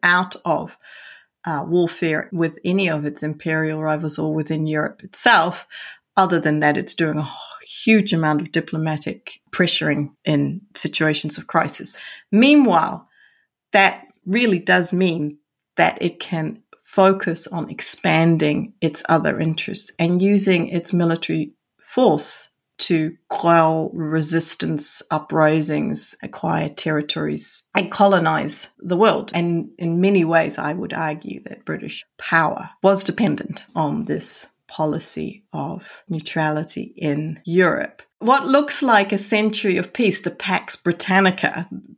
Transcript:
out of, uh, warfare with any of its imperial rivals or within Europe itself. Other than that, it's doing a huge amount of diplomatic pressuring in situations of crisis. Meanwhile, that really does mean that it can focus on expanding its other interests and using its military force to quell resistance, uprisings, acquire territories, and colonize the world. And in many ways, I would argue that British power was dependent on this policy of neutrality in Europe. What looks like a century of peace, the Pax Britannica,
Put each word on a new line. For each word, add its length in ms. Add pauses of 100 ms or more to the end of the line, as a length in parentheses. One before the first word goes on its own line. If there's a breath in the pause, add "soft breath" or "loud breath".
out 420
of, 320 (680 loud breath)
uh, 200
warfare 640
with 340
any 260
of 160
its 160
imperial 600
rivals 360
or 160
within 320
Europe 360
itself. 640 (500 loud breath)
Other 240
than 200
that, 160
it's 180
doing 240
a 140 (320 loud breath)
huge 480
amount 300
of 100
diplomatic 880 (100)
pressuring 600 (140)
in 360 (140)
situations 640
of 80
crisis. 520 (340 loud breath)
Meanwhile, 760 (640 soft breath)
that 340 (200)
really 320
does 340
mean 460 (380)
that 260
it 160
can 420 (280)
focus 600
on 200
expanding 1120
its 300
other 280
interests 600
and 240
using 460
its 260
military 580 (260)
force 680 (300)
to 360 (140)
quell 640
resistance, 1160
uprisings, 1120
acquire 480
territories, 960 (120)
and 140
colonize 880
the 180
world. 380
And 420
in 240
many 240
ways, 320
I 160
would 220
argue 480
that 240
British 400 (100)
power 540 (120)
was 220
dependent 640 (100)
on 300
this 400 (200)
policy 840
of 560
neutrality 880
in 480
Europe. 560 (200)
What 260
looks 360
like 300
a 60
century 580
of 160
peace, 280
the 100
Pax 440
Britannica, 920 (300)